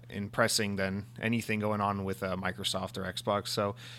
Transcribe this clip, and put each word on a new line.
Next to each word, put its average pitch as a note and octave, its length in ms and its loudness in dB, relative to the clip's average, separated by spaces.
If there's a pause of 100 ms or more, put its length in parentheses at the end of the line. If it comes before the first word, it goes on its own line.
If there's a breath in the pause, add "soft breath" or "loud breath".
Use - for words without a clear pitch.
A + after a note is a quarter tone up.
and G2+ 220 -4
pressing G#2+ 440 2
than F#2+ 300 0 (160)
anything A2 380 2
going G#2 220 2
on G2+ 220 2
with, F#2+ 180 -2
uh, F#2 140 0
Microsoft F#2+ 640 -2
or F#2 140 -4
Xbox. G2+ 360 0
So G2+ 280 2 (240 loud breath)